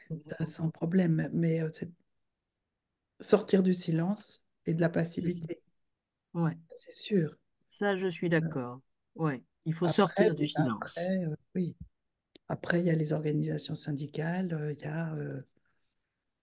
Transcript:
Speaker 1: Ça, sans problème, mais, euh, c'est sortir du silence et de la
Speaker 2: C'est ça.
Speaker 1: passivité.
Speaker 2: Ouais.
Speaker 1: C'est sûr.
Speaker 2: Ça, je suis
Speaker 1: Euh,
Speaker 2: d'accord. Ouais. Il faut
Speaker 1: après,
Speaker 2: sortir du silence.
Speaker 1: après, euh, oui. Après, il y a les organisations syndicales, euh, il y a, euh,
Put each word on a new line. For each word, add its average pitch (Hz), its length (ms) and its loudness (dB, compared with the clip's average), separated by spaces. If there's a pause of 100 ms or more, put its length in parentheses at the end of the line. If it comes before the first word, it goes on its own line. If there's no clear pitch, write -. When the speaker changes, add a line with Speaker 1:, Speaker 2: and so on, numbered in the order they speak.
(260)
Speaker 1:
Ça, 156 180 -6
sans 160 240 -4
problème, 165 640 2
mais, 165 300 2
euh, 160 100 -2
c'est - 180 -10 (1300)
sortir 196 440 4
du 185 100 4
silence 175 720 -2 (220)
et 170 80 0
de 165 80 2
la 165 60 4
Speaker 2:
C'est 165 40 0
ça. 170 80 2
Speaker 1:
passivité. 170 640 -4 (720)
Speaker 2:
Ouais. 165 240 0 (160)
Speaker 1:
C'est - 180 -18
sûr. - 420 0 (360)
Speaker 2:
Ça, 202 260 0
je 190 120 0
suis 175 180 -2
Speaker 1:
Euh, 165 140 4
Speaker 2:
d'accord. 131 420 -4 (320)
Ouais. 147 280 -2 (220)
Il 160 80 0
faut 170 140 0
Speaker 1:
après, 156 80 2
Speaker 2:
sortir 185 400 6
du 147 120 0
silence. 135 520 -2
Speaker 1:
après, 185 260 0
euh, 156 100 -2 (200)
oui. 175 200 -2 (760)
Après, 170 320 0
il 180 40 0
y 170 60 4
a 160 40 4
les 156 200 0
organisations 151 600 -2
syndicales, 156 800 -4
euh, 151 220 -4
il 135 60 -12
y - 40 -10
a, 156 300 -4
euh, 143 260 -6 (1040)